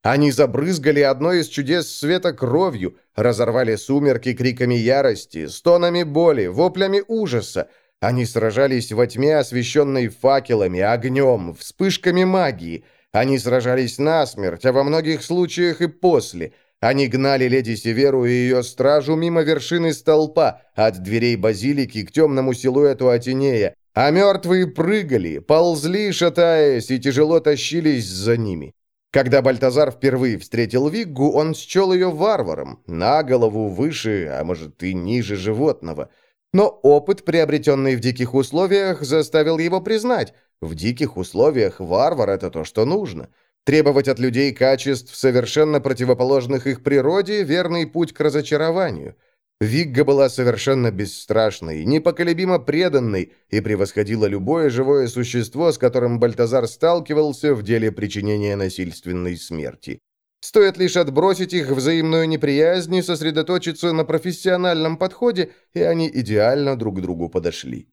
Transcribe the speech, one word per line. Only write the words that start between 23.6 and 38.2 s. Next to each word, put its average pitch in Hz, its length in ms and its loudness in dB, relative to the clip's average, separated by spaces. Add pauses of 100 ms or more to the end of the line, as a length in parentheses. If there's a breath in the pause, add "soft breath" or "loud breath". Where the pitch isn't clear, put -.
а 139 180 2
мертвые 185 560 2
прыгали, 139 720 -2
ползли, 175 720 0
шатаясь, 156 800 2
и 127 80 -2
тяжело 147 400 2
тащились 147 720 0
за 101 260 -2
ними. 92 380 -6 (400)
Когда 135 280 4
Бальтазар 131 500 2
впервые 127 460 0
встретил 117 520 -2
Виггу, 151 420 -2
он 156 240 0
счел 185 380 0
ее 180 180 2
варваром, 101 760 -4
на 104 380 0
голову 110 460 0
выше, 107 600 -4
а 69 140 -6
может 80 400 -8
и 92 100 -4
ниже 101 440 -4
животного. 98 720 -4 (420)
Но 202 160 4
опыт, 147 560 4
приобретенный 143 720 2
в 117 60 -6
диких 123 320 -2